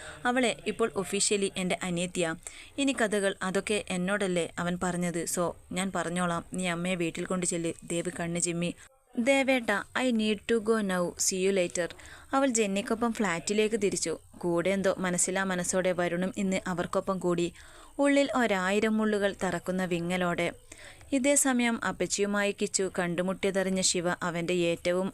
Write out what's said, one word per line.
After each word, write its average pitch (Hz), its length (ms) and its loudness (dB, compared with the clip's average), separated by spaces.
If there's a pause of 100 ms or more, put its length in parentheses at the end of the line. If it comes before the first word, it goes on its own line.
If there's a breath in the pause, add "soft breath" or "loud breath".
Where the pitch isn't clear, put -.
(240 loud breath)
അവളെ 247 280 2 (140)
ഇപ്പോൾ 220 300 0
ഒഫീഷ്യലി 196 600 0
എൻ്റെ 185 260 -2
അനിയത്തിയാ. 175 480 -2 (480 loud breath)
ഇനി 277 140 2
കഥകൾ 196 500 0
അതൊക്കെ 190 360 0 (120)
എന്നോടല്ലേ 180 560 0 (120)
അവൻ 175 200 -2
പറഞ്ഞത്. 175 460 -2
So, 180 200 -2 (280)
ഞാൻ 180 200 -2
പറഞ്ഞോളാം. 170 600 -2
നീ 185 160 -4
അമ്മയെ 175 280 -2
വീട്ടിൽ 170 300 -4
കൊണ്ട് 185 200 -2
ചെല്ല്." 170 260 -2 (120)
ദേവ് 170 280 -2
കണ്ണു 170 280 -4
ചിമ്മി. 175 300 0 (480 loud breath)
"ദേവേട്ട, 262 520 4 (240)
I 254 180 0
need 214 340 2
to 233 140 2
go 220 200 2
now. 185 240 0 (140)
See 190 240 0
you 190 100 4
later." 175 360 0 (440 loud breath)
അവൾ 269 180 4
ജെന്നിക്കൊപ്പം 226 600 0
ഫ്ലാറ്റിലേക്ക് 214 680 0
തിരിച്ചു. 170 340 0 (240)
കൂടെ 170 320 2
എന്തോ 196 280 2
മനസ്സിലാ 185 460 0
മനസ്സോടെ 185 480 0
വരുണും 175 440 0
ഇന്ന് 190 300 0
അവർക്കൊപ്പം 185 520 -2
കൂടി, 175 280 2 (520 loud breath)
ഉള്ളിൽ 277 380 4
ഒരായിരം 208 600 2
മുള്ളുകൾ 208 380 2
തറക്കുന്ന 185 500 -2
വിങ്ങലോടെ. 175 640 0 (640 loud breath)
ഇതേ 277 220 4
സമയം 240 500 2
അപ്പച്ചിയുമായി 202 680 0
കിച്ചു 196 400 -2
കണ്ടുമുട്ടിയതറിഞ്ഞ 185 880 0
ശിവ 180 280 2 (140)
അവൻ്റെ 170 320 0 (100)
ഏറ്റവും 180 500 0